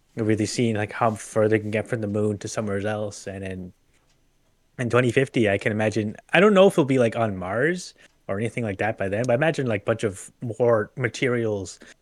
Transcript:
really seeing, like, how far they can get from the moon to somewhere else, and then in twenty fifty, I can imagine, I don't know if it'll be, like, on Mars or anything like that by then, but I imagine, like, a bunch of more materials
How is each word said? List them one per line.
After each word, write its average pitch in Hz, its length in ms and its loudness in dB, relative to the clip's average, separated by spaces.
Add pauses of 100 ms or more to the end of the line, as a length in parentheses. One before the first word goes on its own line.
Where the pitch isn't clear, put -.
(160)
really 110 300 0
seeing, 113 300 0
like, 104 160 -4
how 117 200 2
far 107 360 0
they 107 100 4
can 104 120 -4
get 107 160 -2
from 117 140 -4
the 107 60 -4
moon 104 320 0
to 110 100 -10
somewhere 101 380 -4
else, 107 400 -6
and 98 160 -10
then 92 300 -10 (1040)
in 120 120 -4
twenty 123 200 4
fifty, 127 380 2
I 101 100 2
can 113 140 -2
imagine, 107 440 -2 (160)
I 165 80 6
don't 208 140 6
know 190 120 8
if 185 80 4
it'll 151 100 4
be, 131 140 0
like, 117 180 2
on 107 200 0
Mars 120 580 -4 (340)
or 101 100 -4
anything 117 260 -4
like 98 140 -4
that 110 200 -2
by 98 100 -2
then, 104 180 -2
but 120 60 2
I - 20 4
imagine, 147 320 0
like, 107 160 -2
a - 40 -10
bunch 113 180 0
of 101 260 -4 (280)
more 117 380 4
materials 117 840 -2 (240)